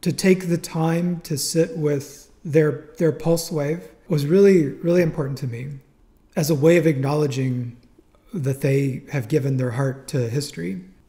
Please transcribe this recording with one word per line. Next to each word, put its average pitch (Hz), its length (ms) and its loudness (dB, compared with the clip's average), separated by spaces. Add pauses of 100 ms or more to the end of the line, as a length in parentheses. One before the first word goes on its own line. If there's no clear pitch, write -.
To 170 120 -2
take 185 340 2
the 170 120 0
time 165 600 -2
to 143 180 -6
sit 165 360 0
with 147 540 -4 (140)
their, 151 560 0
their 160 120 2
pulse - 400 -2
wave 156 380 -4 (180)
was 143 200 0
really, 185 400 6
really 170 340 0
important 143 380 -2
to 135 80 -6
me 131 320 -10 (560)
as 156 160 0
a 160 40 4
way 160 220 6
of 156 80 2
acknowledging 135 920 0 (540)
that 135 300 -4
they 139 400 0 (100)
have 127 160 -4
given 139 300 0
their 127 140 -2
heart 131 380 -4
to 123 200 -2
history. 165 520 -6 (280)